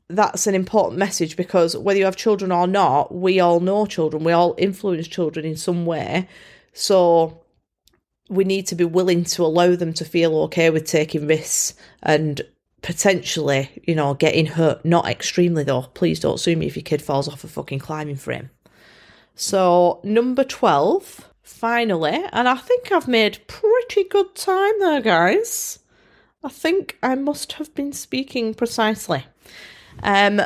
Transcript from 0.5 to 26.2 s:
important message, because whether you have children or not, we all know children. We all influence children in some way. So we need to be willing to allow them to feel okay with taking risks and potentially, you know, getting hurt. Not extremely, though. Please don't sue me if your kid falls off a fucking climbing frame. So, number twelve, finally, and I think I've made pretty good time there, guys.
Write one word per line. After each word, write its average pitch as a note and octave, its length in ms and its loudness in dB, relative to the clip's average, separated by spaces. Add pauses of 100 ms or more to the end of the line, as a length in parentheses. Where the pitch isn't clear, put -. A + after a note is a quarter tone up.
important F#3 440 0
message, F#3 380 -4
because F3 400 0
whether G3 220 0
you F#3+ 80 2
have F#3+ 100 -2
children G3+ 340 -2
or F3 160 2
not, F3 480 0
we F#3 260 2
all F3 200 4
know G3 240 0
children. D#3 400 -4
We E3+ 80 2
all E3+ 240 4
influence F#3 500 -2
children D#3+ 380 -4
in D#3+ 120 -6
some F3 280 -4
way. E3 440 -4 (440)
So E3+ 720 2 (880)
we F#3+ 140 0
need F#3+ 240 -2
to - 60 -6
be E3+ 100 0
willing F3 400 2
to E3+ 200 -2
allow F3 320 4
them E3+ 160 -4
to D#3+ 120 -6
feel E3 400 0
okay E3 260 2
with D#3 160 -2
taking D#3 400 -2
risks - 480 -2 (280)
and D3+ 380 0 (420)
potentially, D3 880 0 (180)
you E3+ 80 0
know, C#3+ 200 0
getting D#3+ 320 2
hurt. D#3+ 380 0
Not E3+ 220 4
extremely, E3+ 580 0
though. C3 180 0
Please D#3+ 360 -2
don't - 220 -2
sue E3+ 160 0
me D#3+ 100 -2
if C#3 100 -8
your D#3 60 -8
kid D#3 200 -2
falls C#3 260 -2
off C3+ 160 -14
a D#3 40 -18
fucking C#3+ 300 -10
climbing D3+ 380 -10
frame. C3 340 -10 (840)
So, F3+ 680 2
number B3 420 0
twelve, G#3+ 880 0 (120)
finally, A3+ 880 -2
and B3 160 0
I B3+ 80 2
think B4 340 -2
I've F4+ 160 2
made A3 400 0
pretty A4 580 0
good G4 300 0
time G4 460 0
there, D#4 220 2
guys. G#3 760 0 (640)